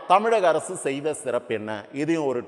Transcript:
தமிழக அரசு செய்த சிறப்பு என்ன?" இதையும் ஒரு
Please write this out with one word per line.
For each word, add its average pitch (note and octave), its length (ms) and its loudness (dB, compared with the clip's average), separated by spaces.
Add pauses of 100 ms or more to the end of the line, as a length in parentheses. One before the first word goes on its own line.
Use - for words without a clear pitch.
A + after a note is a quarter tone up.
தமிழக G#3 400 4
அரசு D#3+ 280 2
செய்த C#3+ 380 -2
சிறப்பு A#2+ 400 -4
என்ன?" G#2+ 400 -6
இதையும் D3+ 320 0
ஒரு B2 220 0